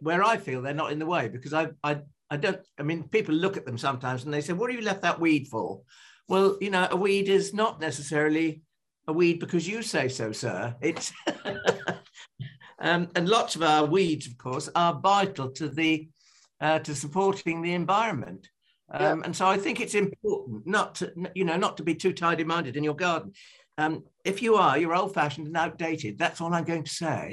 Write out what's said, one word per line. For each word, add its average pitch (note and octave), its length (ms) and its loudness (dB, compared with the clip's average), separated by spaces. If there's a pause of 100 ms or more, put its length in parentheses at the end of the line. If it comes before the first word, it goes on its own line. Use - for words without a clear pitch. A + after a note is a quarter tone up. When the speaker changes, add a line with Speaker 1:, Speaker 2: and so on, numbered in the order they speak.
Speaker 1:
where E3 200 2
I A3+ 140 6
feel B2+ 240 -6
they're C#3 140 -4
not D3 180 -2
in D3+ 60 -4
the D#3 80 -4
way, D#3 220 0
because B2+ 260 -8
I, D#3 140 0 (140)
I, D3 180 0 (300)
I D3 60 -2
don't, F#3+ 240 0 (180)
I C#3+ 40 -6
mean, D#3+ 220 -2
people G#3+ 300 0
look F#3+ 220 2
at - 80 -8
them A#2 140 -6
sometimes B2+ 460 -2
and D3 100 -6
they D3 80 0
say, F3 100 -4
"What A3+ 180 -2
have B3+ 80 -4
you A3 60 -4
left G3 160 -2
that E3+ 180 2
weed D#3 300 2
for?" F#2+ 320 -6 (480)
Well, F#3+ 320 4
you G3+ 80 -2
know, F#3 220 4
a E3 60 0
weed G3 340 2
is G3 240 2
not G#3 260 0
necessarily D#3 800 0 (460)
a D#3 80 -2
weed E3+ 260 4
because F3 260 0
you G#3+ 140 -4
say D3+ 280 0
so, A2+ 240 -4
sir. A2+ 500 -4
It's, E3 280 -2 (160)
<laughs> - 1500 -6
um, E3+ 380 2
and E3+ 120 2
lots A3 280 2
of D#3 60 -4
our D3+ 240 6
weeds, D#3+ 400 2
of A#2+ 120 -14
course, D3 360 -6
are E3+ 260 2
vital F#3+ 520 2
to D3+ 160 -6
the, D#3 400 0 (520)
uh, D#3 200 2
to D3+ 140 -6
supporting E3+ 680 0
the F3 120 -2
environment. E3+ 720 0 (420)
Um, C#3+ 100 -4 (200)
Speaker 2:
Yeah. - 40 -8
Speaker 1:
and E3+ 120 -6
so F#3+ 100 2
I F#3+ 100 6
think C#4 240 -2
it's G#3 140 -4
important G3 720 -2
not F#3+ 300 0
to, - 200 -6
n-, F3 180 -6
you F#3 100 0
know, E3 120 2
not G3 220 0
to D#3 40 -8
be D#3+ 120 0
too F#3 180 0
tidy-minded E3 640 0
in D3 80 0
your D3+ 120 0
garden. F3+ 360 0 (460)
Um, D#3 260 -2 (200)
if G3 180 -2
you A3+ 140 6
are, D3+ 220 6
you're E3 160 2
old-fashioned D#3+ 520 0
and E3 100 -6
outdated. D#3+ 640 -4
That's E3 220 0
all E3+ 140 -2
I'm E3 100 0
going E3 200 -2
to - 100 -8
say. G#2+ 380 -4